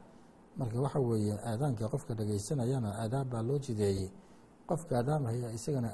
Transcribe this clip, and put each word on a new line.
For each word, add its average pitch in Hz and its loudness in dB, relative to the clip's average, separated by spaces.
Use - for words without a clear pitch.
Marka 117 0
waxa 143 2
weeye, 110 4
aadaanka 117 0
qofka - -2
dhagaysanayana 110 0
aadaab 131 0
baa 120 -2
loo 135 0
jideeyey, 101 2
qofka 143 0
aadaam 139 2
haya 117 -2
isagana 120 -2